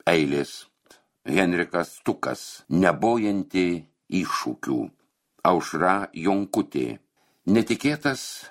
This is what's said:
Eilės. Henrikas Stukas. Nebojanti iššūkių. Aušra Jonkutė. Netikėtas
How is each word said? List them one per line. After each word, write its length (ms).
Eilės. 640
Henrikas 720
Stukas. 720
Nebojanti 1160
iššūkių. 760
Aušra 500
Jonkutė. 880
Netikėtas 1040